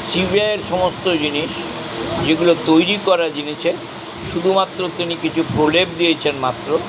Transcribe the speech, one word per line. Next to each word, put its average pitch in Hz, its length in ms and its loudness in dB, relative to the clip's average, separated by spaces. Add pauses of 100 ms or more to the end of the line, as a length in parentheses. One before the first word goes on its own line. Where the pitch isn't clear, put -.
সিবিআইয়ের 196 560 2 (100)
সমস্ত 185 400 0
জিনিস 151 400 0 (760)
যেগুলো 160 280 4 (100)
তৈরি 175 400 4
করা 170 240 2
জিনিসে 147 440 -4 (600)
শুধুমাত্র 185 640 0
তিনি 170 240 -4
কিছু 160 220 0 (120)
প্রলেপ 156 320 4 (100)
দিয়েছেন 156 380 0
মাত্র 135 540 -2